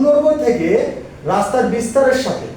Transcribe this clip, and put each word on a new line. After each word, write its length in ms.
দৈর্ঘ্য 280
থেকে 240
রাস্তার 400
বিস্তারের 520
সাথে 320